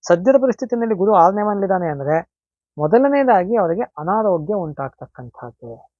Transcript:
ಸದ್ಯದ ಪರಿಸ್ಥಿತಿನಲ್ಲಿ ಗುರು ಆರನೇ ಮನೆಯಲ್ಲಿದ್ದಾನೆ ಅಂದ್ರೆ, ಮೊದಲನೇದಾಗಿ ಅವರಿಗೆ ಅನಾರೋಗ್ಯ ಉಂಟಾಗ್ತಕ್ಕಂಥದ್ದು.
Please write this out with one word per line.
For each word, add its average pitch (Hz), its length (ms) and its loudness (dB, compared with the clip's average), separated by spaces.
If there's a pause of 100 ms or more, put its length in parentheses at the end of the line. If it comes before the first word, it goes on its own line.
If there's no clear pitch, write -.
ಸದ್ಯದ 185 340 4
ಪರಿಸ್ಥಿತಿನಲ್ಲಿ 233 540 -2
ಗುರು 196 200 2
ಆರನೇ 190 280 4
ಮನೆಯಲ್ಲಿದ್ದಾನೆ 196 460 -2
ಅಂದ್ರೆ, 147 380 -2 (500)
ಮೊದಲನೇದಾಗಿ 233 800 2
ಅವರಿಗೆ 190 280 0
ಅನಾರೋಗ್ಯ 180 680 -2
ಉಂಟಾಗ್ತಕ್ಕಂಥದ್ದು. 131 1400 -12 (100)